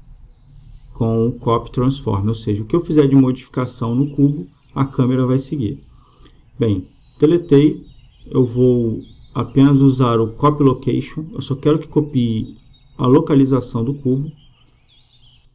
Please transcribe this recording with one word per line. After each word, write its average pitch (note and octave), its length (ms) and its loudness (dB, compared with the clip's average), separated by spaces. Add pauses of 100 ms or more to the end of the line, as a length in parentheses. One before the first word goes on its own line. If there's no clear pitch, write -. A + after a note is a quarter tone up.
(960)
com A2+ 320 0
o B2+ 60 -2
copy A#2 400 -4
transform, A#2+ 560 -2
ou A2+ 60 -2
seja, G#2+ 280 -4
o G#2+ 40 -14
que D#3 100 -2
eu F3 40 0
fizer D3+ 260 2
de C3+ 100 4
modificação B2+ 800 0
no C#3+ 200 -2
cubo, D3 320 0 (280)
a C3+ 100 -2
câmera C3 420 0
vai C3 120 2
seguir. C3 440 -6 (760)
Bem, G2+ 320 -2 (300)
deletei, D#3 680 2 (460)
eu C3 140 0
vou A#2+ 580 0 (320)
apenas C3+ 460 2
usar B2+ 400 2
o A2 140 -4
copy D3 280 0
location, B2+ 720 -2
eu - 80 -10
só - 160 -6
quero D3+ 220 0
que - 100 -12
copie B2+ 680 -2 (400)
a B2+ 100 -2
localização C3+ 760 2
do C3+ 120 -4
cubo. C#3+ 360 -4 (1200)